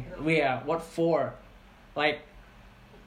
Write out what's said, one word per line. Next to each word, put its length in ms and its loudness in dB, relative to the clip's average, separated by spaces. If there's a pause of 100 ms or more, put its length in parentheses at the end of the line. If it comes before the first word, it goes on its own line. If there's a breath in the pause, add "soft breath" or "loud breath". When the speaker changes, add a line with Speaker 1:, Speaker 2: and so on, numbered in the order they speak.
Speaker 1:
Gitu. 120 -12 (120)
Speaker 2:
yeah, 320 2
what 160 -2
for? 560 0 (580)
Like, 300 0 (840)